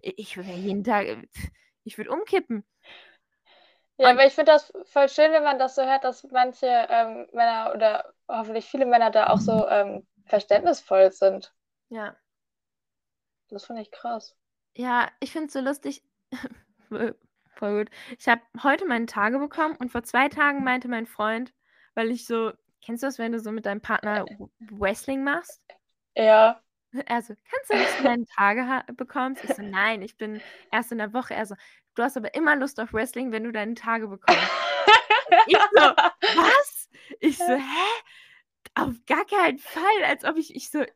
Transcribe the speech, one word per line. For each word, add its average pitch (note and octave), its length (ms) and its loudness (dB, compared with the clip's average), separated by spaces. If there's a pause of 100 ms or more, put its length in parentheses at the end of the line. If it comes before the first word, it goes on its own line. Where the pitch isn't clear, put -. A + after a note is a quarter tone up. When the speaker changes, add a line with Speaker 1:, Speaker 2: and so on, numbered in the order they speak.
Speaker 1:
i-, F#3+ 120 -10
ich - 200 -16
wär F3+ 200 -12
jeden G3 280 -6
Tag, G#3 220 -2
äh, - 220 -10
pf, - 200 -12 (360)
ich G#3+ 140 -16
würd G#3+ 100 -12
umkippen. D4+ 560 -4 (1300)
Speaker 2:
Ja, B3+ 120 8
Speaker 1:
Und - 0 -
Speaker 2:
aber C4 160 8
ich C4+ 80 6
find D#4 140 4
das D4+ 240 6 (120)
voll C#4 240 4
schön, D#4 240 4
wenn D#4 100 4
man C#4 160 0
das C4 160 -2
so C4+ 100 0
hört, C4+ 200 0
dass B3+ 200 -6
manche, B3+ 420 -2
ähm, A#3 640 0
Männer A3+ 420 0
oder G#3+ 380 0 (160)
hoffentlich A3 380 -6
viele C4 200 0
Männer A#3 240 4
da A3 180 4
auch A3 120 4
so, A3 280 0
ähm, G3+ 380 -2 (200)
verständnisvoll G3+ 840 2
sind. F#3+ 420 0 (360)
Speaker 1:
Ja. G#3+ 260 -12 (1300)
Speaker 2:
Das G3+ 180 -16
find A3+ 140 -14
ich G#3 100 -18
krass. - 460 -12 (400)
Speaker 1:
Ja, A#3+ 340 -2 (100)
ich C4 120 -8
find's D#4 220 -8
so C4+ 60 -4
lustig. C#4 420 -6 (300)
<laughs> B3 340 -16 (220)
Voll, A3 300 -6 (380)
voll G#3 280 -4
gut. - 60 -14 (280)
Ich - 100 -6
hab A#3 120 2 (220)
heute D#4 240 0
meine A#3 200 -4
Tage A3+ 340 -2
bekommen D#4 360 -4
und B3 140 -10
vor A#3+ 140 -6
zwei C4 240 0
Tagen C#4+ 340 0
meinte B3+ 260 -2
mein A3+ 180 -6
Freund, A3+ 460 -6 (420)
weil A3+ 180 -2
ich A#3+ 140 -8
so, A3+ 260 -4 (280)
kennst A#3 220 -10
du C#4 60 -4
das, C4 100 -8
wenn A#3 140 -6
du A#3 80 -6
so G#3+ 100 -12
mit A3 160 -8
deinem G3+ 140 -6
Partner G#3 480 -4 (100)
W-, G3+ 80 -18 (140)
Wrestling A3 640 -6
machst? D4 380 -6 (520)
Speaker 2:
Ja. A3 480 6 (300)
Speaker 1:
<laughs> B3+ 140 -10
Er A#3+ 160 -4
so: A3 120 -18 (160)
„Kannst C5 200 -8
du G#4 60 2
nicht - 180 0
so C4 80 -6
Speaker 2:
<laughs> - 0 -
Speaker 1:
deine A#3+ 240 -4
Tage G#3 420 -2
ha-, C4 160 -6 (100)
bekommst?“ B3+ 500 -10
Ich C#4 100 -4
so: G3+ 80 -12
„Nein, G3+ 400 -2
ich A3 140 -16
bin G#3+ 260 -12 (280)
erst A3+ 220 -4
in A#3 60 -8
der G#3+ 140 -6
Woche.“ B3+ 220 -6
Er A3 120 -6
so: G3+ 80 -14 (400)
„Du A#3 80 -2
hast C4 140 -2
aber A3+ 180 -8
immer D4+ 220 2
Lust C#4 240 -6
auf A3+ 120 -10
Wrestling, A#3+ 400 -6
wenn A3 120 -6
du A#3 80 -8
deine A3 220 -6
Tage A3+ 340 -6
bekommst.“ - 480 0 (880)
Ich E4 260 6
so: G4+ 120 6
Speaker 2:
<laughs> - 460 4
Speaker 1:
„Was?“ A4 600 2 (320)
Ich D4+ 240 0
so: B3+ 100 2
„Hä? C#4+ 320 -4 (880)
Auf B3+ 200 -2 (120)
gar D#4+ 200 0
keinen E4 320 0
Fall.“ F#4+ 480 -2
Als - 180 -2
ob D#4 120 -2
ich, D#4 200 -6
ich - 140 -14
so D4+ 140 -4 (120)